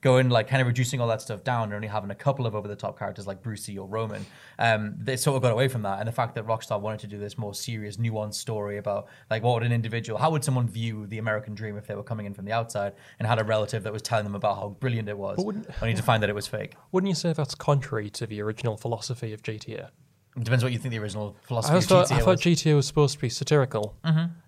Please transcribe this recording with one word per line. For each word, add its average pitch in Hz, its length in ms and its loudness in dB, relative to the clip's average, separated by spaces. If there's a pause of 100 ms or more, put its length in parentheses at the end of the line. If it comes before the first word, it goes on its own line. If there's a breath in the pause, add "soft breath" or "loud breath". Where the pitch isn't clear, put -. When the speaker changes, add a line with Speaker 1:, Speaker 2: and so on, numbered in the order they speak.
Speaker 1:
going, 127 260 6
like, 117 220 4
kind 131 100 4
of 127 80 4
reducing 123 320 0
all 120 80 2
that 110 140 0
stuff 104 240 -8
down 120 180 0
and 104 120 -4
only 107 120 -6
having 101 240 -4
a 98 40 -6
couple 131 300 0
of 107 100 -2
over 104 120 -4
the 104 80 -8
top 98 240 -8
characters 101 260 -8
like 95 160 -10
Brucey 104 360 -8
or 98 100 -10
Roman, 104 380 -4 (340 loud breath)
um, 107 380 2
they 127 180 -2
sort 135 220 2
of 120 60 0
got 123 100 4
away 127 160 4
from 120 140 -4
that. 98 160 -2
And 110 100 -4
the - 20 -6
fact 120 240 -2
that 110 100 -6
Rockstar 110 360 -2
wanted 107 180 -6
to 107 80 -12
do 101 100 -12
this 104 200 -8
more 104 160 -6
serious, 107 420 -8
nuanced 110 220 -2 (160)
story 104 440 -4
about, 101 280 -4 (240 loud breath)
like, 110 140 0
what 123 100 6
would 117 100 2
an 117 80 2
individual, 113 460 0
how 160 140 2
would 156 120 0
someone 127 240 2
view 110 380 -4
the 107 140 -8
American 107 340 -2
dream 104 240 -8
if 104 80 -12
they 107 80 -8
were 104 80 -8
coming 107 240 -6
in 101 80 -8
from 98 120 -12
the 101 60 -4
outside 107 420 -2 (260 loud breath)
and 110 80 0
had 113 100 4
a 110 60 2
relative 107 400 0
that 107 100 -4
was 110 80 -6
telling 110 220 0
them 101 100 -4
about 101 220 0
how 104 140 -6
brilliant 113 380 -4
it 104 80 -6
was, 98 200 -6
Speaker 2:
But 190 100 -2
wouldn't 214 220 -6 (160)
Speaker 1:
only 113 100 2
to 110 80 0
find 113 220 4
that 101 60 2
it 104 40 -2
was 104 140 -6
fake. 107 260 -8 (180 soft breath)
Speaker 2:
Wouldn't 185 180 2
you 190 40 2
say 170 200 0
that's 147 200 -2
contrary 127 560 0
to - 160 -8
the 104 160 -6
original 110 340 -2
philosophy 117 580 -6
of 107 100 -14
G 107 160 -6
T 113 160 -12
A? - 160 -12 (440)
Speaker 1:
It 120 80 -4
depends 117 200 4
what 127 100 2
you 120 60 -2
think 123 140 -6
the 110 60 -4
original 104 440 -6
philosophy 123 300 2
Speaker 2:
I - 20 -
always 180 100 6
Speaker 1:
of - 40 -4
Speaker 2:
thought, 180 180 10
Speaker 1:
G - 0 -
T - 60 2
A 143 40 4
Speaker 2:
I - 40 6
thought 185 100 6
Speaker 1:
was. 180 100 4
Speaker 2:
G 175 140 6
T 156 160 4
A 147 40 8
was 139 120 4
supposed 143 260 4
to - 80 -8
be 123 80 0
satirical. 120 720 2
Speaker 1:
Mm-hmm. 165 280 2 (160)